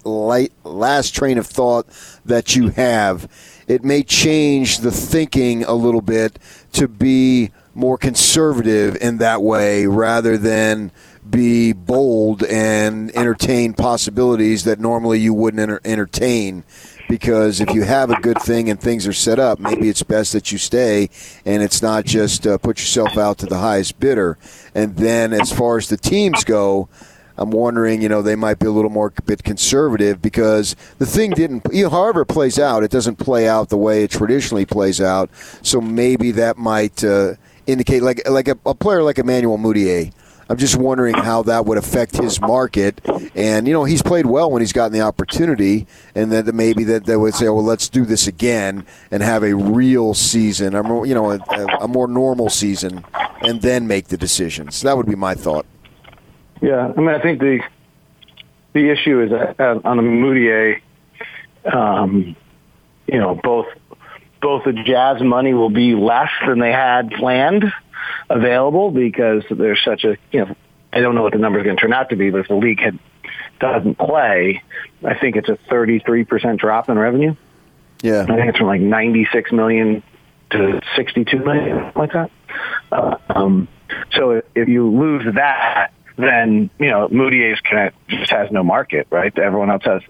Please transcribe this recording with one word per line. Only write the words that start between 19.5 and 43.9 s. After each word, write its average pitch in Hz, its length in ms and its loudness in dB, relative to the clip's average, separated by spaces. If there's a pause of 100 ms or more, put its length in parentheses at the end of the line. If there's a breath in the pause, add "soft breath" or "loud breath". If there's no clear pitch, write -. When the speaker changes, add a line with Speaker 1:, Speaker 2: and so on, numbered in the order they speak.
Speaker 1:
maybe 107 320 -2
it's - 120 -2
best 107 300 -2
that 107 180 -4
you 101 60 -6
stay 107 540 0 (340 loud breath)
and 104 180 0
it's 101 200 -4
not 110 240 0
just, 107 400 -2
uh, 101 100 2
put 117 220 -4
yourself 110 400 -2
out 104 200 0
to 95 80 -10
the 92 120 -4
highest 98 420 -2
bidder. 110 380 0 (360 loud breath)
And 104 220 -2
then 113 380 0
as 104 180 0
far 117 240 0
as 110 120 -4
the 104 100 -2
teams 190 440 0
go, 101 460 0 (480 loud breath)
I'm 104 140 -4
wondering, 113 500 0
you 110 80 0
know, 107 140 0
they 107 140 0
might 107 220 -2
be 113 80 0
a 110 40 0
little 107 200 2
more 107 220 -2 (140)
bit 104 180 -4
conservative 104 760 0
because 107 520 0 (240 loud breath)
the 135 80 -2
thing 208 260 0
didn't, 147 380 -2
you 196 140 2
know, 160 60 0
however 180 320 0
it - 40 -4
plays 139 320 0
out, 123 240 2
it 107 80 0
doesn't 117 260 -2
play 117 300 0
out 110 220 0
the 104 80 -2
way 107 280 2
it 98 60 -2
traditionally 110 540 -2
plays 98 360 -2
out. 95 280 0 (320 loud breath)
So 123 220 0
maybe 120 500 0
that 117 240 0
might, 110 480 -2
uh, 98 300 2 (320 soft breath)
indicate, 127 360 2
like, 123 260 0
like 135 200 2
a, 131 160 0
a 139 100 0
player 190 280 0
like 147 160 0
Emmanuel 123 400 2
Mudiay. 95 540 0 (360 soft breath)
I'm 120 100 -2
just 131 180 0
wondering 127 380 0
how 113 300 0
that 113 200 2
would 107 140 0
affect - 380 -2
his 113 220 -2
market. 104 600 0 (340 loud breath)
And, 107 320 0
you 147 60 2
know, 156 120 2
he's 147 180 2